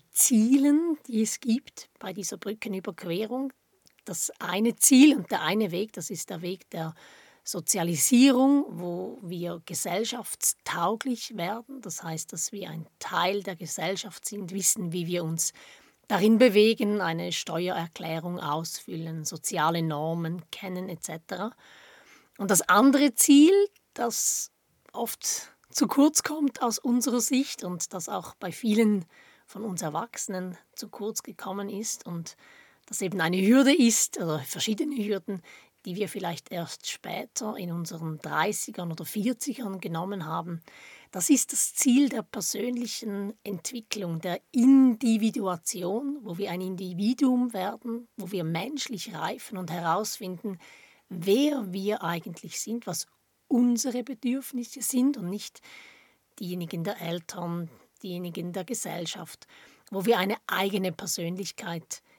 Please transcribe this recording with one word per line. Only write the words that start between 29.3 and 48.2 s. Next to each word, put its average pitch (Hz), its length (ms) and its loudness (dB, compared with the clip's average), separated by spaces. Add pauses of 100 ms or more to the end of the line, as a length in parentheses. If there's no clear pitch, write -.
von 196 180 -14
uns 185 180 -6
Erwachsenen 185 760 -6 (180)
zu - 140 -12
kurz 214 340 -8
gekommen 202 460 -8
ist 208 360 -8
und 170 320 -10 (500)
das - 140 -8
eben 190 200 -2
eine 180 240 2
Hürde 262 300 8
ist, 233 420 4
oder 160 220 0
verschiedene 214 580 -4
Hürden, 202 460 -4 (420)
die 180 100 -6
wir 196 140 -4
vielleicht 175 420 -8
erst - 380 -8
später 214 640 -8
in 175 160 -8
unseren 165 460 -6
Dreißigern 170 760 -4
oder 160 140 -8
Vierzigern 214 760 -4
genommen 175 460 -6
haben. 165 360 -6 (500)
Das - 180 -2
ist 277 240 4
das - 220 -2
Ziel 262 340 4
der 226 140 -2
persönlichen 208 1080 -6 (100)
Entwicklung, 185 760 -6
der 180 220 -4 (100)
Individuation, 226 1700 4
wo 175 140 -8
wir 196 120 -4
ein 180 120 -4
Individuum 202 920 0
werden, 226 540 -6 (100)
wo 185 140 -10